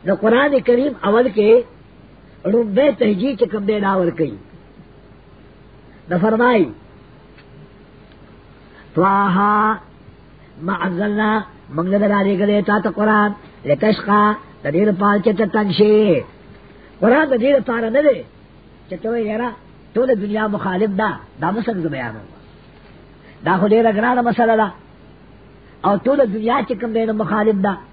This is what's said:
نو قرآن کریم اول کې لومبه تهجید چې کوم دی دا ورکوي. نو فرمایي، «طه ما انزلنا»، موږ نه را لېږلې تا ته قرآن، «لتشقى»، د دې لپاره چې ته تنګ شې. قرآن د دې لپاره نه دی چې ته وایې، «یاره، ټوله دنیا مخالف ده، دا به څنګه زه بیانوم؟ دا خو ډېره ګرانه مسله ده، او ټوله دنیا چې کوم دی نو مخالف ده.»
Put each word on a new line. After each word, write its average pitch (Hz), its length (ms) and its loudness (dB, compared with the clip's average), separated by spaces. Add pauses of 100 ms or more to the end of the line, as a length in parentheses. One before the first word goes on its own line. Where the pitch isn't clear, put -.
نو 185 60 0 (100)
قرآن 247 300 2 (160)
کریم 254 240 2 (160)
اول 226 180 4 (100)
کې 214 140 4 (1000)
لومبه 226 380 2
تهجید 220 480 0
چې 240 140 2
کوم 208 120 -6
دی 208 160 -2
دا 190 180 -2
ورکوي. 165 380 -2 (1700)
نو 175 80 -2
فرمایي، 220 480 2 (2250)
«طه 196 420 0 (1300)
ما 180 120 -6 (120)
انزلنا»، 208 440 -2 (440)
موږ 160 120 -4
نه 202 200 0
را 202 160 0
لېږلې 202 440 0
تا 208 140 0
ته 190 100 -4
قرآن، 208 400 0 (340)
«لتشقى»، 208 600 2 (400)
د - 100 -4
دې 175 160 2
لپاره 202 340 2
چې 220 140 2
ته 214 80 0
تنګ 208 320 -2
شې. 208 440 4 (800)
قرآن 262 280 4
د 262 140 0
دې 269 160 2
لپاره 240 320 -4
نه 254 120 2
دی 269 160 2 (680)
چې 185 140 -12
ته 220 80 -6
وایې، 233 200 -4
«یاره، 233 200 -6 (440)
ټوله 254 200 2 (100)
دنیا 208 200 -2 (120)
مخالف 196 340 -2 (100)
ده، 214 100 0 (300)
دا 160 120 -2
به 220 100 -4
څنګه 202 220 -6
زه 165 40 -4
بیانوم؟ 117 380 -10 (1200)
دا 165 120 0
خو 196 100 0
ډېره 226 300 4
ګرانه 247 300 0
مسله 226 280 2
ده، 214 120 2 (1160)
او 190 80 2 (120)
ټوله 277 200 2 (100)
دنیا 226 240 -2 (100)
چې 254 120 -4
کوم 233 120 -6
دی 226 140 0
نو 214 160 -4
مخالف 214 340 0 (100)
ده.» 196 80 -2 (180)